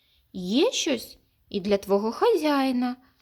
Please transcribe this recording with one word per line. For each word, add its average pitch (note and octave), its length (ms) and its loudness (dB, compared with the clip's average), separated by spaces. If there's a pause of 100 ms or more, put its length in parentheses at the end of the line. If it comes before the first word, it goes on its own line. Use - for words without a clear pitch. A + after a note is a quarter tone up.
(340)
«Є G#3+ 380 0
щось - 460 -4 (320)
і G3+ 120 -4
для G3 160 2
твого G3+ 340 0
хазяїна», C4+ 840 0 (260)